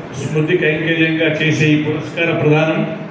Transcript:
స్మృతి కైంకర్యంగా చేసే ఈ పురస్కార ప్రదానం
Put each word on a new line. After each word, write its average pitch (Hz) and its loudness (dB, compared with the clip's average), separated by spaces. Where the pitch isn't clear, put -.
స్మృతి 151 0
కైంకర్యంగా 160 0
చేసే 156 0
ఈ 151 4
పురస్కార 151 -2
ప్రదానం 151 2